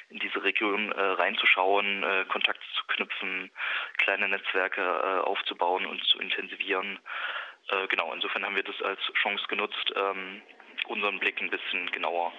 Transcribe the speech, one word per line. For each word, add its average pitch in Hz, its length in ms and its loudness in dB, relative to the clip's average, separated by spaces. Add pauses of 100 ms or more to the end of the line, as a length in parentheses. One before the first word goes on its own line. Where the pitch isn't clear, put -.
(120)
in 113 80 -12
diese 98 240 -4
Region, 101 500 2
äh, - 80 -2
reinzuschauen, 98 1000 4
äh, 95 260 2
Kontakte - 360 2 (120)
zu - 60 0 (140)
knüpfen, 92 540 -4 (480)
kleine 101 300 4
Netzwerke, 95 520 0
äh, 92 400 2
aufzubauen 92 680 0
und - 180 -6
zu - 140 4
intensivieren. 95 800 -2 (720)
Äh, 98 200 2
genau, 85 260 0
insofern 98 300 -2
haben 101 120 -4
wir 98 60 2
das 101 200 -8
als 98 180 -2 (220)
Chance 101 260 0
genutzt, - 480 -2
ähm, 98 440 -2 (480)
unseren 104 300 0
Blick 95 220 0
ein 92 100 -4
bisschen 90 420 -2
genauer 85 460 0